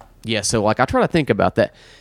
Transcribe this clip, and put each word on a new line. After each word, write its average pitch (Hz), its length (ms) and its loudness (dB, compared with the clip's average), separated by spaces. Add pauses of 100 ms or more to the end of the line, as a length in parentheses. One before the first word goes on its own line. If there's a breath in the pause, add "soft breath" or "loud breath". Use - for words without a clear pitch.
(240)
yeah, 110 180 -4
so, 110 220 -2
like, 107 160 0
I 127 60 2
try 254 160 0
to 190 60 0
think 156 220 0
about 95 260 0
that. - 200 0 (260 loud breath)